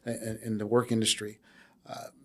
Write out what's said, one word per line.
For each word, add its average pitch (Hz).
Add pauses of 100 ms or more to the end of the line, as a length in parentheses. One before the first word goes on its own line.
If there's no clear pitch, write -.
in, 113
in 110
the 104
work 120
industry, 110 (480)
uh, - (160)